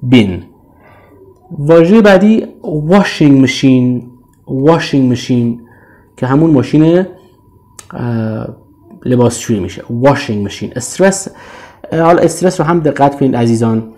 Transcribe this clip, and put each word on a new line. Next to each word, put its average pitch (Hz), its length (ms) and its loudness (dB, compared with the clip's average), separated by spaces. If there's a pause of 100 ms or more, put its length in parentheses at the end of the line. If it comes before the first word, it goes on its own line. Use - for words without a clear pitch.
بین. 107 400 2 (1080)
واژهٔ 165 500 4
بعدی 208 460 4 (160)
واشینگ 156 800 2
ماشین، 123 720 0 (360)
واشینگ 143 640 0
ماشین 120 520 -2 (560)
که - 100 -6
همون 143 240 2
ماشین، 160 560 2 (840)
اه، 113 580 -6 (560)
لباسشویی 120 560 -2
می‌شه، 92 300 -10
واشینگ 120 520 -2
ماشین. 101 340 -10
استرس، - 520 -2 (640)
اه، 160 80 -4
حالا 170 220 2
استرس 175 380 -2
رو 160 60 0
هم 170 140 0
دقت 143 380 0
کنید 131 180 0
عزیزان. 113 600 0